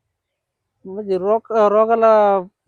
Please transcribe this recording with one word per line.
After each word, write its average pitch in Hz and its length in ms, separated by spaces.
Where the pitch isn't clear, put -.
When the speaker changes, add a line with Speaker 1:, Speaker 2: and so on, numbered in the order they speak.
Speaker 1:
म्हणजे 196 320
रोग, 208 220
रोगाला 214 880
Speaker 2:
बळी 180 80